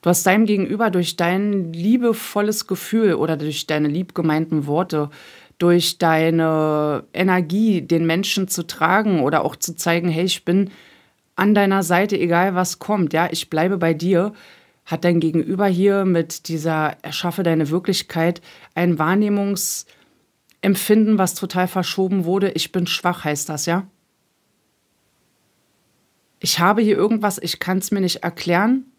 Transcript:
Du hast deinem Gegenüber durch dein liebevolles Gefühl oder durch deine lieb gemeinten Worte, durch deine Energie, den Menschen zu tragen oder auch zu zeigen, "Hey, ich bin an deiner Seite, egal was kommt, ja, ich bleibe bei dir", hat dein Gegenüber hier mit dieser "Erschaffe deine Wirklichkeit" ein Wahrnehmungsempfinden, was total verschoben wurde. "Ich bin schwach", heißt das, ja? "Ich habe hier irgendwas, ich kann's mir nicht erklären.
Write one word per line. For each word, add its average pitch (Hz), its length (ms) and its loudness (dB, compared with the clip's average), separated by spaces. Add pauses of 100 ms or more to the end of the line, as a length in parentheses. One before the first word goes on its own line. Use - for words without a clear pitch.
Du - 80 0
hast 175 160 2
deinem 208 200 4
Gegenüber 202 460 0
durch 175 260 -2
dein 185 560 -2
liebevolles 214 920 0
Gefühl 208 480 0
oder 160 200 0
durch 147 320 -6
deine 151 220 0
lieb 175 260 -4
gemeinten 156 500 0
Worte, 151 440 -2 (480)
durch 175 400 2
deine 160 1040 2 (100)
Energie, 185 680 0
den 165 240 0
Menschen 185 420 0
zu 175 180 -6
tragen 185 560 0
oder 143 220 0
auch - 140 -4
zu - 180 -8
zeigen, 170 340 0
"Hey, 160 160 0
ich - 200 -4
bin 190 260 0 (640)
an 202 180 2
deiner 196 300 2
Seite, 185 340 2
egal 175 380 2
was 180 240 -2
kommt, 190 340 -2
ja, 165 180 2
ich - 180 -8
bleibe 175 280 0
bei 165 160 2
dir", 180 400 0 (520)
hat 165 180 -6
dein 175 160 2
Gegenüber 165 480 0
hier 196 380 2
mit 165 420 -2
dieser 156 540 -2
"Erschaffe 170 420 -6
deine 160 260 2
Wirklichkeit" 170 720 -2 (340)
ein 175 240 0
Wahrnehmungsempfinden, 202 2250 0
was 185 180 0
total 180 320 -2
verschoben 190 560 -2
wurde. 190 280 0
"Ich - 200 -6
bin 180 160 -2
schwach", - 380 -2
heißt 151 240 -4
das, 151 160 -6
ja? 180 200 -2 (2500)
"Ich - 200 -4
habe 196 220 4
hier 214 140 4
irgendwas, 208 420 0
ich - 220 -8
kann's 185 320 -2
mir 202 100 0
nicht 180 220 -2
erklären. 196 640 0 (140)